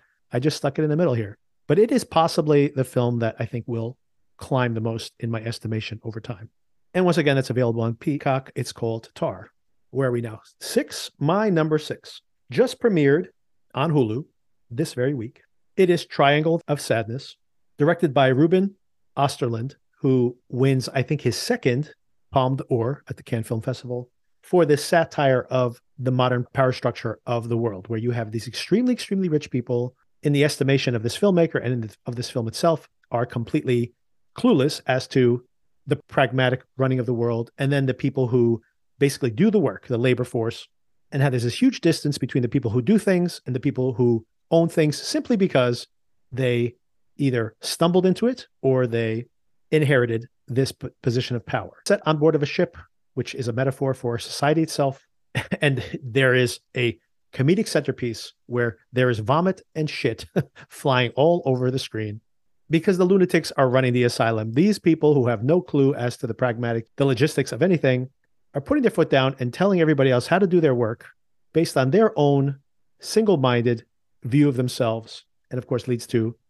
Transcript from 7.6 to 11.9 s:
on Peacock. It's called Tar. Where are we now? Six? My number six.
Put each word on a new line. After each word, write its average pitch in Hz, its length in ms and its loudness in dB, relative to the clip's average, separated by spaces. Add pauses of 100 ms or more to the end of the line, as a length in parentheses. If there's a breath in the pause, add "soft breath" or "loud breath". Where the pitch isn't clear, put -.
on 113 120 -2
Peacock. 139 600 -4
It's 127 180 -8
called 113 420 -8
Tar. 104 360 -8 (400)
Where 131 180 -2
are 123 40 -2
we 120 80 -2
now? 110 200 -10 (200)
Six? - 580 -6
My 190 320 0
number 156 280 2
six. - 420 -14 (300)